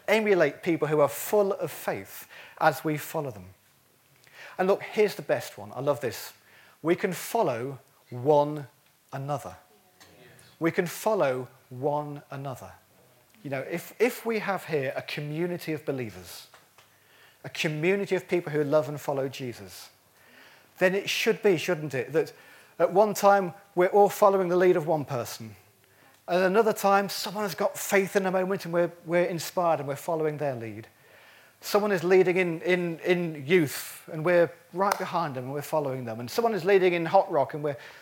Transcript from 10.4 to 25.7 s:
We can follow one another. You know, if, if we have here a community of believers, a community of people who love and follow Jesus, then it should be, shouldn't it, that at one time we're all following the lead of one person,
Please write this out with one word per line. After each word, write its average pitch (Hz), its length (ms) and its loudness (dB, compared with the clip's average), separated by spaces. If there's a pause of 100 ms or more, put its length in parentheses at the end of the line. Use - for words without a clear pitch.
We 160 120 0
can 180 140 0
follow 143 640 0 (200)
one 143 520 -4 (100)
another. 135 400 -12 (720)
You 147 60 -10
know, 135 200 -6
if, - 300 -8
if 240 260 0
we 226 140 -2
have 185 260 -4
here 139 300 -4
a 131 60 -6
community 160 720 -6
of 151 120 -8
believers, 107 640 -8 (960)
a - 60 -10
community 175 680 -2
of 180 120 -2
people 170 260 -2
who 151 100 2
love 147 240 2
and 147 120 -8
follow 139 280 -4
Jesus, 117 600 -12 (880)
then 185 160 4
it 196 140 -4
should - 340 0
be, 196 140 4
shouldn't 151 360 -4
it, 131 200 -4
that 151 180 0 (480)
at 170 140 2
one 208 200 4
time 196 400 4 (220)
we're 180 120 4
all 202 200 6
following 196 400 4
the 175 80 2
lead 180 220 6
of 151 100 -2
one 156 160 0
person, 113 520 -8 (680)